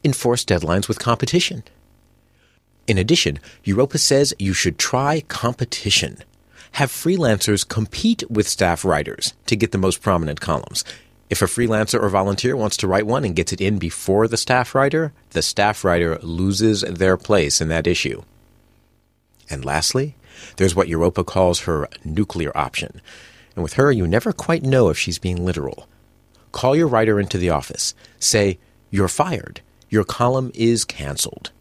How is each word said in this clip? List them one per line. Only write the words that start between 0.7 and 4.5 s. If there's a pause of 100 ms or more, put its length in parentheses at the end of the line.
with
competition. (1200)
In
addition, (240)
Europa
says
you